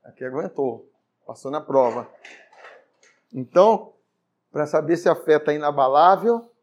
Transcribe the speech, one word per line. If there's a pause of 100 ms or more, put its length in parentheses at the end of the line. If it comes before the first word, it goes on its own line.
Aqui
aguentou. (360)
Passou
na
prova. (1200)
Então, (580)
pra
saber
se
a
fé
tá
inabalável (120)